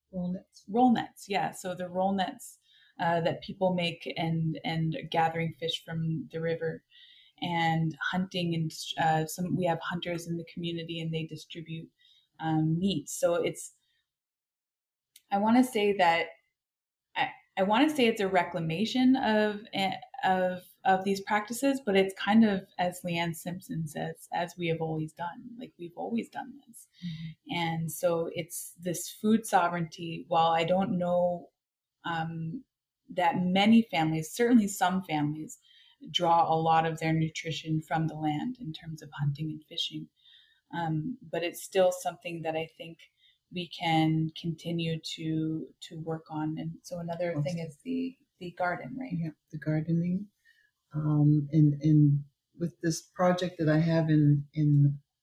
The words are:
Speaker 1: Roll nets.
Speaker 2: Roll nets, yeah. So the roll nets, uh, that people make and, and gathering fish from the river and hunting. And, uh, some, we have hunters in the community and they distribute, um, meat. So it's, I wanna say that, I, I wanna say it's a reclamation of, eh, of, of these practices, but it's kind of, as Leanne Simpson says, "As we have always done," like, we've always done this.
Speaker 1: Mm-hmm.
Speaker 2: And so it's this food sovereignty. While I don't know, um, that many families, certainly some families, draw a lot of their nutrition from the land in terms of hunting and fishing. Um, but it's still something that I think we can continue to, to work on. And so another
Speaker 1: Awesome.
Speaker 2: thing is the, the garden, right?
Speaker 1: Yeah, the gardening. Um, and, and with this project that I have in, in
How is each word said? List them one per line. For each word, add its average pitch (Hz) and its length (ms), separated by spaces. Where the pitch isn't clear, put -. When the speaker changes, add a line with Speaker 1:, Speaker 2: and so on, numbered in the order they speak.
Speaker 1:
Roll 180 220
nets. - 340
Speaker 2:
Roll 240 240
nets, - 360
yeah. 180 240
So 180 240
the 180 120
roll 185 260
nets, - 440
uh, 170 220
that 165 220
people 185 320
make 170 420
and, 165 460
and 160 340
gathering 165 480
fish 165 260
from 160 460
the 160 100
river 165 400
and 165 540
hunting. 180 440
And, 160 160
uh, 160 280
some, 180 280
we 180 100
have 165 160
hunters 170 460
in 170 100
the 165 140
community 170 480
and 160 140
they 160 120
distribute, 160 640
um, 160 400
meat. 185 280
So 170 280
it's, - 380
I 202 60
wanna 226 260
say 208 340
that, 170 280
I, 170 140
I 190 60
wanna 226 340
say 240 120
it's 220 140
a 190 60
reclamation 185 880
of, 214 440
eh, 190 180
of, 185 380
of 190 180
these 196 180
practices, 233 640
but 196 100
it's 190 220
kind 220 280
of, 196 160
as 180 260
Leanne 170 300
Simpson 170 500
says, 160 480
"As 175 240
we 175 120
have 160 100
always 156 320
done," 170 320
like, 160 180
we've 170 200
always 202 320
done - 240
this. - 220
Speaker 1:
Mm-hmm. 165 520
Speaker 2:
And 165 340
so 165 420
it's - 460
this 170 300
food 220 240
sovereignty. 170 840
While 165 220
I 170 120
don't 180 340
know, 175 520
um, 165 580
that 180 300
many 208 480
families, 160 400
certainly 233 380
some 190 340
families, 151 540
draw 170 400
a 160 40
lot 165 300
of 160 140
their 160 140
nutrition 160 680
from 160 260
the 147 80
land 156 460
in 160 100
terms 160 300
of 147 80
hunting 143 300
and 156 180
fishing. 160 400
Um, 160 440
but 165 140
it's 175 180
still 185 300
something 170 520
that 156 120
I 160 220
think 165 220
we 175 160
can 160 640
continue 165 600
to, 160 480
to 165 100
work 160 320
on. 156 260
And 160 140
so 175 160
another 170 320
Speaker 1:
Awesome. 147 120
Speaker 2:
thing 170 160
is 247 240
the, 262 320
the 175 180
garden, 175 400
right? 262 140
Speaker 1:
Yeah, 165 200
the 156 60
gardening. 170 680
Um, 151 560
and, 151 300
and 147 420
with 170 240
this 165 200
project 180 440
that 156 100
I 156 80
have 165 320
in, 147 340
in 143 420